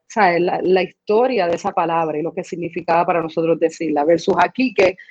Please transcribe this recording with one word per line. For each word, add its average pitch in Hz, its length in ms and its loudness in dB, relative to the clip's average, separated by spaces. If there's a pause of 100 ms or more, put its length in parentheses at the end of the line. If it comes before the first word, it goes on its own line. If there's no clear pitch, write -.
¿sabes? 175 340 2
La, 175 200 -2
la 185 200 2
historia 214 680 0
de 170 60 -2
esa 190 180 -6
palabra 165 460 -2
y 151 40 -4
lo 165 120 -6
que 180 100 -8
significaba 170 640 -2
para 175 160 0
nosotros 165 360 -2
decirla, 156 460 -2
versus 170 340 2
aquí, 202 360 0
que 185 240 2 (120)